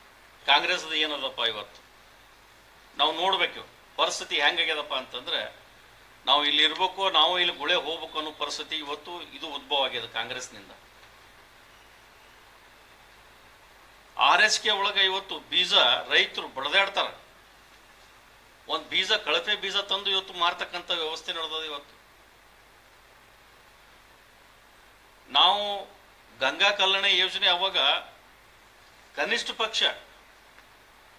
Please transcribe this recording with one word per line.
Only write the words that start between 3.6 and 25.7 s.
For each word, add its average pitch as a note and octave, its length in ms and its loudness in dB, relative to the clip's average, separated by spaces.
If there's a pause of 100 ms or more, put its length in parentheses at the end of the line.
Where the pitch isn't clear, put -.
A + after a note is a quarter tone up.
ಪರಿಸ್ಥಿತಿ D#3+ 460 -2
ಹೆಂಗಾಗ್ಯದಪ್ಪ D#3 520 0
ಅಂತಂದ್ರೆ, C3 600 -6 (720)
ನಾವು D3 200 4
ಇಲ್ಲಿ D3 180 4
ಇರ್ಬೇಕು, F#3 460 2
ನಾವು E3+ 300 4
ಇಲ್ಲಿ F3 160 0
ಗುಳೆ D3+ 200 0
ಹೋಗ್ಬೇಕು D#3+ 420 -4
ಅನ್ನೋ D#3 140 -6
ಪರಿಸ್ಥಿತಿ D3+ 440 -6
ಇವತ್ತು D#3 460 -8
ಇದು C#3+ 260 -14
ಉದ್ಭವ C#3+ 360 0
ಆಗ್ಯದ B2+ 220 -2
ಕಾಂಗ್ರೆಸ್ನಿಂದ. A#2 680 -8 (3500)
ಆರ್ D#3 240 6
ಎಚ್ G#3+ 200 4
ಕೆ A3 80 -2
ಒಳಗೆ G3 360 2
ಇವತ್ತು F#3+ 340 -2
ಬೀಜ F3 340 0 (360)
ರೈತರು F3 380 2
ಬಡದಾಡ್ತಾರ. D3+ 640 0 (1500)
ಒಂದ್ D3+ 200 -6
ಬೀಜ, F#3 240 0
ಕಳಪೆ E3+ 440 0
ಬೀಜ F#3+ 200 -4
ತಂದು G3 340 -4
ಇವತ್ತು F#3+ 240 -2
ಮಾರ್ತಕ್ಕಂಥ F3 580 -4
ವ್ಯವಸ್ಥೆ D#3+ 420 -4
ನಡೆದದ D#3+ 320 -6
ಇವತ್ತು. C#3+ 340 -12 (3250)
ನಾವು G3 640 2 (400)